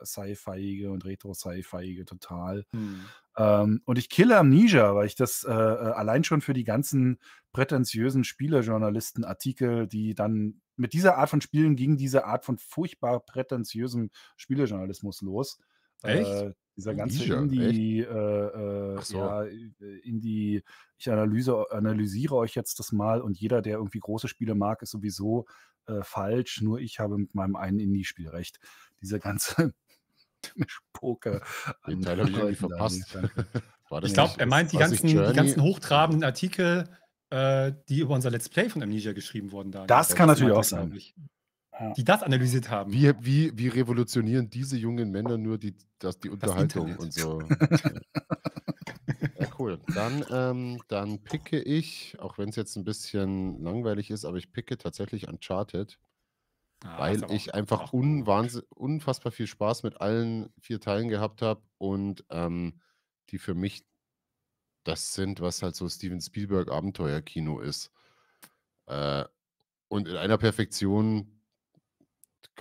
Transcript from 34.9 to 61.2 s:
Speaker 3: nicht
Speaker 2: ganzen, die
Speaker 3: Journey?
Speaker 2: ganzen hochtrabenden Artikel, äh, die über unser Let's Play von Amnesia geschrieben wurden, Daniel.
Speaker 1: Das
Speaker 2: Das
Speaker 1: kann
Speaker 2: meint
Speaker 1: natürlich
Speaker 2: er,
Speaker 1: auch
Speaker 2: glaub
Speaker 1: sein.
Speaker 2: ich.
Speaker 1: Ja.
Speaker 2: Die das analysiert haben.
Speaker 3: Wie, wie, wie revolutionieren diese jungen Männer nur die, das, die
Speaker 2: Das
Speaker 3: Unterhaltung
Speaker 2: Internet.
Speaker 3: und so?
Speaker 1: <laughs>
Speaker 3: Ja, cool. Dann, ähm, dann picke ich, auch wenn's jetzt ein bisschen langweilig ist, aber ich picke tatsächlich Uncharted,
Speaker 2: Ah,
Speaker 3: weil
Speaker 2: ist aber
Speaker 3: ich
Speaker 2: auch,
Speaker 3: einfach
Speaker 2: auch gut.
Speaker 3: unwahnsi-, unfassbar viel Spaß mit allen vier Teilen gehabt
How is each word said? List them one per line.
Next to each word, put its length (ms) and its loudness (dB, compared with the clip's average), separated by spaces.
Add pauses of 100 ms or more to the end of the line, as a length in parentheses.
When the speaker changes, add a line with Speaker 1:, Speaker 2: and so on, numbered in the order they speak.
Speaker 3:
nicht 120 0
Speaker 2:
ganzen, 60 4
die 120 8
Speaker 3:
Journey? 160 4
Speaker 2:
ganzen 260 4
hochtrabenden 640 4
Artikel, 640 0 (420)
äh, 420 2 (160)
die 120 0
über 140 2
unser 160 0
Let's 180 -4
Play 220 0
von 120 -4
Amnesia 300 -4
geschrieben 400 -10
wurden, 180 -10
Daniel. 180 -10
Speaker 1:
Das 200 6
Speaker 2:
Das 80 0
Speaker 1:
kann 120 10
Speaker 2:
meint 100 10
Speaker 1:
natürlich 160 8
Speaker 2:
er, 60 8
Speaker 1:
auch 60 4
Speaker 2:
glaub 140 -2
Speaker 1:
sein. 160 -4
Speaker 2:
ich. 180 -18 (640)
Speaker 1:
Ja. 160 -6
Speaker 2:
Die 100 -2
das 180 4
analysiert 460 2
haben. 240 -2
Speaker 3:
Wie, 280 8
wie, 360 2
wie 120 0
revolutionieren 800 2
diese 260 -4
jungen 340 -2
Männer 280 -2
nur 180 -2
die, 180 -6 (240)
das, 200 -6
die 100 -10
Speaker 2:
Das 60 -8
Speaker 3:
Unterhaltung 540 0
Speaker 2:
Internet. 140 -8
Speaker 3:
und 120 -8
so? 340 -4
Speaker 1:
<laughs> 520 2 (1400)
Speaker 3:
Ja, 80 -2 (120)
cool. 220 -4 (140)
Dann, 360 -2
ähm, 580 -2
dann 340 -4
picke 380 -4
ich, 600 -4
auch 180 -10
wenn's 180 -6
jetzt 200 -6
ein 80 -8
bisschen 800 -4
langweilig 480 -4
ist, 140 -8
aber 120 -6
ich 160 -12
picke 260 -8
tatsächlich 500 -8
Uncharted, 720 -6 (840)
Speaker 2:
Ah, 160 -12
Speaker 3:
weil 180 0
Speaker 2:
ist 80 -4
aber 100 -4
Speaker 3:
ich 160 -6
Speaker 2:
auch, 40 -8
Speaker 3:
einfach 280 0
Speaker 2:
auch 80 -14
gut. 140 0
Speaker 3:
unwahnsi-, 640 0
unfassbar 640 -4
viel 140 -6
Spaß 360 -2
mit 180 -6
allen 480 -2 (120)
vier 200 -8
Teilen 280 -2
gehabt 340 -4